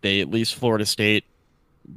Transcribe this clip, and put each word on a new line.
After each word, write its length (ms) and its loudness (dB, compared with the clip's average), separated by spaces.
They, 200 2
at 80 -4
least 260 -2
Florida 300 0
State, 400 0